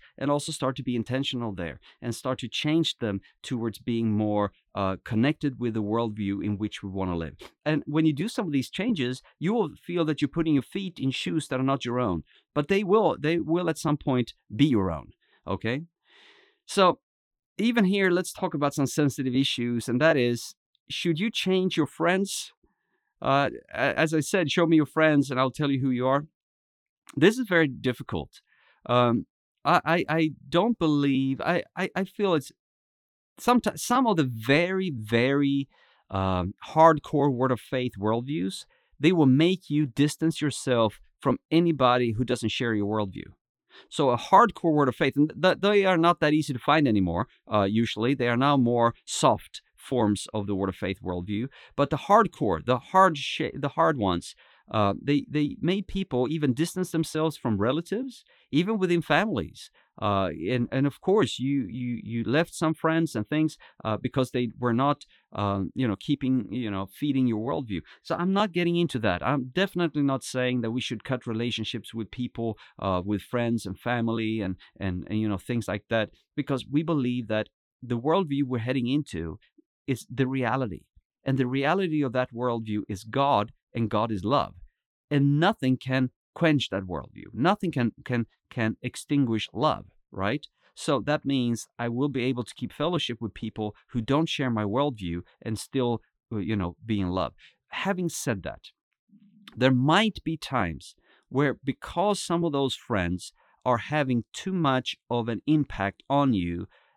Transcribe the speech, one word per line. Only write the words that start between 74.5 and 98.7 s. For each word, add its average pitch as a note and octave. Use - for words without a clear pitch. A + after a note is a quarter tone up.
and, F2+
and, G#2+
you A2
know, G2+
things A#2+
like G2
that, A2
because C3
we D3
believe B2
that G#2+
the A#2+
worldview C#3+
we're B2
heading B2
into G#2
is C3+
the B2+
reality. B2+
And C3+
the B2+
reality D3+
of B2
that B2+
worldview A2+
is F#2+
God, A#2+
and A2+
God A2+
is F#2+
love. A#2
And C#3+
nothing D3
can C3
quench D3+
that G2
worldview. -
Nothing E3+
can, A#2+
can, A#2+
can A2+
extinguish B2
love, A2
right? G#2
So C#3
that D3
means B2
I A#2+
will B2+
be B2+
able B2
to -
keep A#2+
fellowship D3+
with G#2+
people G#2+
who B2+
don't C#3+
share C3
my G#2+
worldview G#2
and G#2+
still, A#2+
uh, A2
you G#2
know, F2+
be G#2+
in F2
love. F2+
Having F3+
said G#2+
that, G#1+